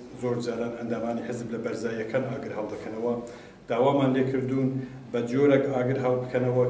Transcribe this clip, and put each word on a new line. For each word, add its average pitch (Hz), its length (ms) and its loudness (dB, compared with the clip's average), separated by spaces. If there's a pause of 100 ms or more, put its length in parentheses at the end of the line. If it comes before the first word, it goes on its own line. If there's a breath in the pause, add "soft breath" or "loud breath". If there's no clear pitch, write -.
(180)
زۆر 120 200 -2
جاران 117 380 -4
ئەندامانی 117 460 -4
حزب - 280 -6
لە 113 80 -4
بەرزاییەکان 120 680 -2
ئاگر 113 280 -6
هەڵدەکەنەوە. 110 640 -4 (520 loud breath)
داوامان 131 460 4
لێ 127 120 4
کردوون 131 440 0 (400 loud breath)
بە 120 180 -2
جۆرێک 139 400 6
ئاگر 123 320 2
هەڵبکەنەوە 123 720 2